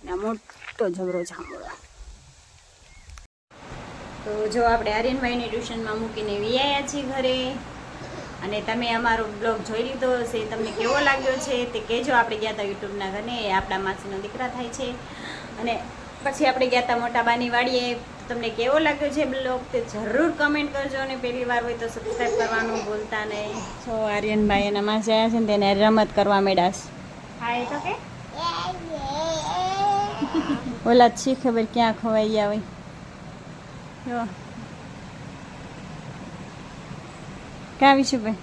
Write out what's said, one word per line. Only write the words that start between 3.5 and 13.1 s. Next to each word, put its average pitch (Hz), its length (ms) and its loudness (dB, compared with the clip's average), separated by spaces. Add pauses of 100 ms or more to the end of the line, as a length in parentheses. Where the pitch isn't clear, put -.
તો 214 220 0
જો, 233 180 4
આપણે 226 280 4
આર્યનભાઈને 240 540 2
ટ્યુશનમાં 226 500 -4
મૂકીને 214 420 -2
વી 233 200 2
આયા 277 220 2
છીએ 277 220 -4
ઘરે. 254 480 0 (920)
અને 208 180 -2
તમે 233 280 -2
અમારો 226 380 2
બ્લોગ 214 360 0
જોઈ 226 200 -2
લીધો 254 340 2
હશે, 233 280 -2
તમને 220 260 -2
કેવો 240 280 2
લાગ્યો 269 380 4
છે 247 280 0
તે 233 140 -4
કહેજો. 254 360 0
આપણે 233 220 4
ગયા 214 140 -2
તા 208 120 -4
YouTube-ના 196 460 -4
ઘરે, 226 280 -4